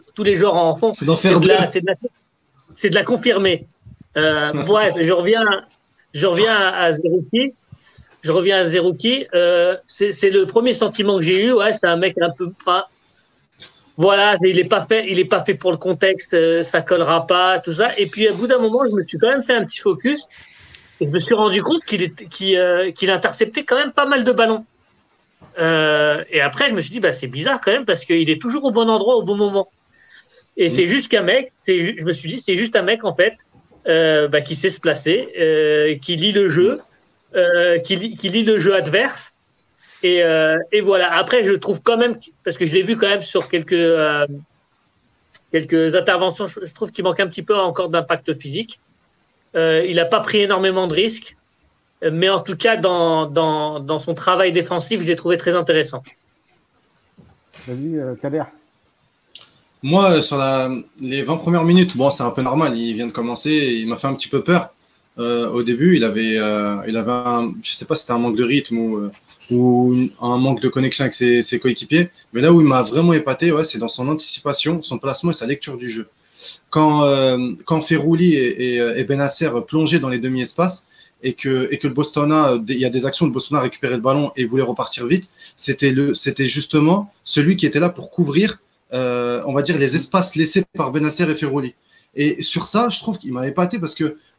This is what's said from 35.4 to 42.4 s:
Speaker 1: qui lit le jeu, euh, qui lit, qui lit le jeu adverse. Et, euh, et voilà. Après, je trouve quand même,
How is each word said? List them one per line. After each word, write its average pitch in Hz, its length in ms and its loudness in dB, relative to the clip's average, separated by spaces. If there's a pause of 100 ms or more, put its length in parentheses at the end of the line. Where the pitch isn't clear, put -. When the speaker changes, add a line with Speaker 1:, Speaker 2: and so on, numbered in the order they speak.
Speaker 1:
qui 170 200 -6
lit 196 160 0
le 196 160 2
jeu, 185 320 2 (540)
euh, 175 440 2
qui 170 180 -4
lit, 196 200 -8
qui - 140 -8
lit 220 140 0
le 214 140 2
jeu 190 160 2
adverse. 190 600 -2 (720)
Et, 180 180 2
euh, 160 360 2 (140)
et 208 80 4
voilà. 185 320 2
Après, 190 320 2
je 196 80 2
trouve 185 280 -2
quand 233 160 2
même, 240 220 0 (260)